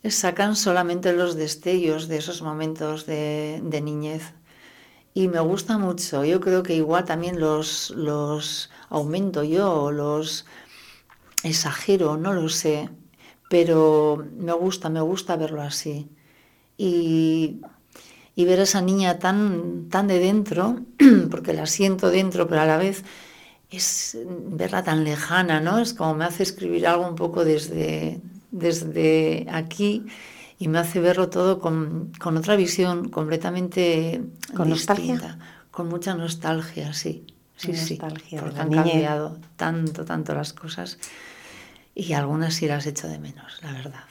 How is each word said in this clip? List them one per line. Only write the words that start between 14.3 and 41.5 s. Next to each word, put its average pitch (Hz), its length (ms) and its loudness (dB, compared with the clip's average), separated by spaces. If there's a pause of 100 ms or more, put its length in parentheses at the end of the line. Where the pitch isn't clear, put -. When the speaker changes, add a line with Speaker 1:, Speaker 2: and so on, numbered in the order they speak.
Speaker 1:
me 170 140 -4
gusta, 180 360 -2
me 160 120 -2
gusta 180 360 -2
verlo 156 260 -4
así. 147 460 -8 (680)
Y, 165 840 2 (760)
y 175 80 4
ver 185 160 6
a - 20 6
esa 196 180 2
niña 185 380 2
tan, 180 720 0
tan 196 180 2
de 185 140 4
dentro, 202 600 2 (180)
<clears throat> 196 320 10
porque 170 220 -4
la 156 140 -2
siento 190 440 2
dentro, 180 380 2
pero 160 140 4
a 160 40 6
la 156 120 6
vez 190 240 0 (680)
es - 460 -4 (120)
verla 185 560 -4
tan 156 200 2
lejana, 156 560 0
¿no? 180 180 2
Es 233 160 0
como 160 200 0
me 156 100 -2
hace 175 200 0
escribir 175 420 -2
algo 170 220 4
un 170 80 -6
poco 170 280 0
desde, 156 760 -2 (320)
desde 160 1000 2
aquí, 202 560 -2 (520)
y 170 100 -2
me 160 100 2
hace 170 220 0
verlo 180 300 4
todo 185 300 2
con, 160 600 -4
con 160 160 -2
otra 165 200 2
visión 180 520 0
completamente 170 1120 -2 (340)
Speaker 2:
¿Con 170 140 2
nostalgia? 202 440 0
Speaker 1:
distinta. - 240 -8 (320)
Con 170 180 -8
mucha 175 260 -4
nostalgia, 160 760 -4
sí. - 320 -8 (320)
Sí, 175 180 -6
sí, 165 240 -4
Speaker 2:
Nostalgia 156 400 -10
de 147 40 -8
Speaker 1:
porque 147 140 -8
Speaker 2:
la 156 60 -4
Speaker 1:
han 151 80 -2
Speaker 2:
niñez. 160 220 6
Speaker 1:
cambiado 151 460 0 (180)
tanto, 165 480 -4
tanto 156 300 -4
las 147 180 -6
cosas, 175 460 -12 (960)